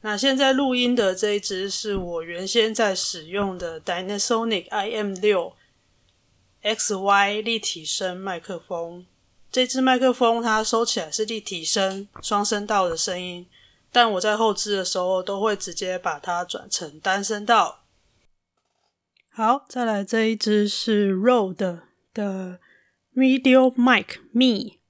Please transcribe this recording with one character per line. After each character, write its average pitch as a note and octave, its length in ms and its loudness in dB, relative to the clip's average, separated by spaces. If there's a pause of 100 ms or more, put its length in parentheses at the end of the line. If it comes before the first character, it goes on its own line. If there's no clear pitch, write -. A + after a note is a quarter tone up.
那 G#3+ 140 -6
现 C4 220 0
在 C4+ 160 4
录 C4 220 2
音 B3 200 2
的 G3 200 2
这 G#3 160 0
一 G3+ 80 0
只 G3 280 -6
是 G3+ 280 -6
我 F3 260 -6
原 F3 260 -8
先 A3 240 2
在 G#3+ 220 0
使 E3 320 -4
用 F#3+ 320 -4
的 E3 240 -10
Dynasonic G3+ 880 -2
I G#3 220 -4
M G#3 220 -4
六 F#3+ 400 0 (1080)
X G#3+ 320 -2
Y G3 480 2
立 A3+ 160 -2
体 E3+ 260 -6
声 F3+ 320 -4
麦 F#3 240 -8
克 F3 200 -10
风。 F3 480 -10 (440)
这 B3+ 140 2
只 B3+ 160 -2
麦 C4 160 4
克 B3+ 160 4
风 A#3 300 2
它 A3 200 0
收 A3+ 220 0
起 A3 140 -2
来 D#3+ 100 -8
是 G#3+ 160 -2
立 G#3+ 160 -6
体 E3 240 -10
声， G3 420 -2 (140)
双 G#3 240 0
声 G#3 180 -2
道 G3+ 240 2
的 E3 80 -2
声 F3+ 240 -4
音， F3+ 280 -10 (440)
但 A#3 200 6
我 F#3 100 0
在 G#3+ 160 2
后 A3 160 4
置 G#3 220 -2
的 F#3 100 -2
时 - 140 -2
候 F#3 240 0
都 G3 180 -4
会 G#3 140 2
直 G3 180 -10
接 F#3 240 -6
把 E3 220 -4
它 F3+ 260 -4
转 - 240 -12
成 D#3 300 -6
单 G3 240 -2
声 G#3 200 -4
道。 G#3 420 2 (1500)
好， A#3 360 0
再 B3 160 -4
来 G#3+ 200 0
这 A3 220 0
一 A3 100 0
只 G#3 320 2
是 G#3 480 0
Rode F#3+ 680 0 (320)
的 F#3+ 460 -6 (560)
Medium C4 580 6
Mic B3 320 4 (260)
Me A#3 460 0 (120)